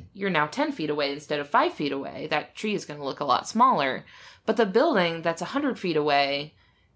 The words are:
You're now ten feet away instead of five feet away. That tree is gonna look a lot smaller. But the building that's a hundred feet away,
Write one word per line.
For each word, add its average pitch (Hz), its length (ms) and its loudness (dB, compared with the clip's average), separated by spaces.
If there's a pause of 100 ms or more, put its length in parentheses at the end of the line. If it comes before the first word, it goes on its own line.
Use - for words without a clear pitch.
(120)
You're 196 180 -4
now 151 160 4
ten 285 240 -2
feet 151 200 -4
away 147 220 0
instead 147 280 -4
of 143 80 -8
five 320 260 2
feet 143 180 -2
away. 139 380 -8
That - 240 -2
tree 214 200 -4
is 160 100 -6
gonna 147 200 -12
look 131 160 -6
a 147 40 -2
lot 127 240 0
smaller. 165 560 2 (420)
But 208 100 2
the 226 100 4
building 190 560 2
that's 165 200 -2
a 165 40 -4
hundred 269 320 -4
feet 165 180 -2
away, 143 580 2 (420)